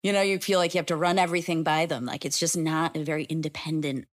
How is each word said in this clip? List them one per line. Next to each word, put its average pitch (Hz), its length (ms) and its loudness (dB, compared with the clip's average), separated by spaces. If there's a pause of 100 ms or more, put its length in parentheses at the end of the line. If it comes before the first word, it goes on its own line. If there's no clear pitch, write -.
You 202 100 2
know, 196 80 4
you 196 180 2
feel 190 200 2
like 170 140 2
you 185 60 2
have 156 80 -2
to 170 80 0
run 175 240 2
everything 170 440 0
by 156 220 2
them. 131 200 -4
Like, - 200 -8
it's - 140 -2
just 170 180 0
not 160 400 0
a 151 60 -4
very 156 220 -2
independent 151 880 -4